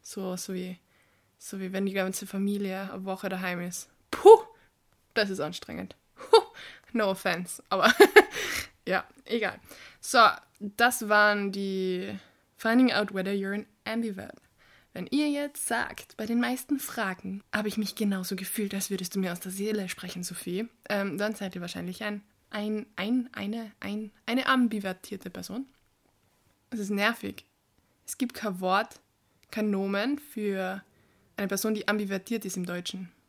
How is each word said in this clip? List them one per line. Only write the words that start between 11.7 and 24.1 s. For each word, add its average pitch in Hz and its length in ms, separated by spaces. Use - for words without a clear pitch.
Finding 240 360
out 208 220
whether 190 180
you're 196 220
an 208 120
ambivert. 220 500
Wenn - 180
ihr 294 180
jetzt 285 380
sagt, - 500
bei 220 80
den 233 140
meisten 254 400
Fragen 190 640
habe 214 140
ich 202 100
mich 208 160
genauso 196 420
gefühlt, 196 380
als 196 160
würdest 185 260
du 196 40
mir 185 120
aus 175 80
der 185 120
Seele 196 380
sprechen, 180 340
Sophie, 185 440
ähm, 196 300
dann 214 160
seid 190 180
ihr 180 80
wahrscheinlich 175 420
ein, 208 200
ein, 214 460
ein, 233 380
eine, 208 460
ein, 208 320